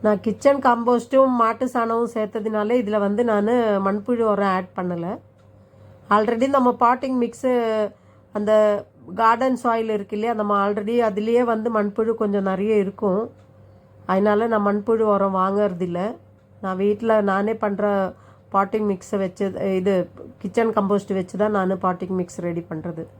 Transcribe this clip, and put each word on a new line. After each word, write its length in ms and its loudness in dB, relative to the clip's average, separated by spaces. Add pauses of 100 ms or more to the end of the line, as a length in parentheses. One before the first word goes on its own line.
நான் 200 2
கிச்சன் 400 2
காம்போஸ்ட்டும் 760 2
மாட்டு 320 0
சாணமும் 400 -2
சேர்த்ததுனால 680 -2
இதுல 220 0
வந்து 280 0
நானு 220 2 (340)
மண்புழு 440 -2
உரம் 240 2
ஆட் 220 -4
பண்ணல. 300 -4 (1080)
Already 400 2
நம்ம 140 4 (140)
பாட்டிங் 400 0
மிக்ஸு, 280 -2 (840)
அந்த 140 0 (680)
கார்டன் 440 2
சாயில் 340 0
இருக்கு 200 -6
இல்லையா, 240 -2
நம்ம 220 0
already 320 -2 (140)
அதுலயே 420 2
வந்து 260 -2
மண்புழு 460 0
கொஞ்சம் 280 0
நிறைய 220 0 (100)
இருக்கும். 380 -2 (920)
அதனால 420 2
நான் 160 0
மண்புழு 440 0
உரம் 300 0
வாங்குறதில்ல. 580 -2 (600)
நான் 220 -4
வீட்ல 380 2 (100)
நானே 320 0
பண்ற 220 -2 (680)
பாட்டிங் 380 0
மிக்ஸை 320 -4
வச்சு, 220 -4 (340)
இது 140 0 (500)
கிச்சன் 340 0
கம்போஸ்ட் 440 0
வச்சு 220 -10
தான் 160 0
நானு 160 0 (120)
பாட்டிங் 320 -4
மிக்ஸ் 280 -8
ரெடி 240 -4
பண்றது. 320 -10 (160)